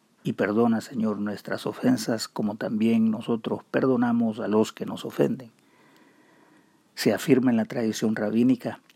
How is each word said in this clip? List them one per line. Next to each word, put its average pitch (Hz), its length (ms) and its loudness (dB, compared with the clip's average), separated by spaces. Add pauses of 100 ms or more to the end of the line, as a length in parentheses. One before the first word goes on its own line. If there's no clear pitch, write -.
(240)
"Y 127 100 -4
perdona, 113 480 2
Señor, 107 380 -4
nuestras 104 460 -8
ofensas, 120 600 -2
como 107 280 -4
también 113 560 2
nosotros 110 500 -4 (100)
perdonamos 120 720 2
a 98 80 -4
los 107 240 2
que 113 120 -10
nos - 200 -8
ofenden". - 460 -2 (1400)
Se - 180 2
afirma 127 360 4
en 117 80 4
la 110 80 2
tradición 110 520 -2
rabínica 113 640 0 (140)